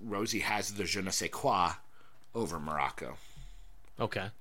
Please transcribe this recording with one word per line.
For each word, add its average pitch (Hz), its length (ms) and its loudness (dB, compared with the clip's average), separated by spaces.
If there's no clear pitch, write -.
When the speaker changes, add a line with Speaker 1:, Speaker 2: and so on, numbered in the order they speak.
Speaker 1:
Rosie 110 360 2
has 104 340 2
the 101 100 0
je 98 180 2
ne 95 80 0
sais 85 220 2
quoi 92 400 6
over 87 280 0
Morocco. 73 560 0
Speaker 2:
Okay. 107 280 0